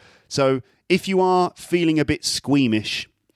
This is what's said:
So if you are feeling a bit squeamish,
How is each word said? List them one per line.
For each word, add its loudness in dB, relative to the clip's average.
So 0
if 0
you 0
are 2
feeling 0
a 0
bit -4
squeamish, -2